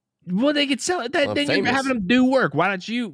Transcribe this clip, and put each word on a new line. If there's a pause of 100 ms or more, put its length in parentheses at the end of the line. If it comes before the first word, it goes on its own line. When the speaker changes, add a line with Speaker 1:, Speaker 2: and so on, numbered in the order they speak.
(280)
Speaker 1:
Well,
they
could
sell
it.
That,
Speaker 2:
I'm
Speaker 1:
then
you're
Speaker 2:
famous.
Speaker 1:
having
'em
do
work.
Why
don't
you